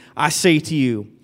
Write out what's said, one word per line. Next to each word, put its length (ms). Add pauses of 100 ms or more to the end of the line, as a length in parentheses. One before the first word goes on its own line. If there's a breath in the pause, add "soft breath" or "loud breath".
(160 loud breath)
I 140
say 300
to 160
you, 320 (160 soft breath)